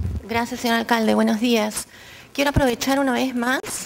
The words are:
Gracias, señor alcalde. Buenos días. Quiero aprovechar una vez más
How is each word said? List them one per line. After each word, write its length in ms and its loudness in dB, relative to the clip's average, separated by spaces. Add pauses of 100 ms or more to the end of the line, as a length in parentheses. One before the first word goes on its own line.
(280)
Gracias, 320 -4
señor 160 0
alcalde. 400 2
Buenos 240 2
días. 480 0 (460)
Quiero 160 0
aprovechar 500 2
una 140 2
vez 200 -2
más 280 0 (240)